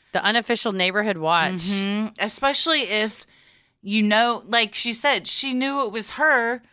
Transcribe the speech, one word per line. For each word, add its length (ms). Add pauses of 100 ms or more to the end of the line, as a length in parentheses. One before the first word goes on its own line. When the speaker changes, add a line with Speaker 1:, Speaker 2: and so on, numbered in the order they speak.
(120)
Speaker 1:
The 120
unofficial 500
neighborhood 440
watch. 440
Speaker 2:
Mm-hmm. 460 (120)
Especially 600
if, 440 (560)
you 220
know, 420
like 280
she 200
said, 340
she 260
knew 320
it 60
was 200
her 500 (120)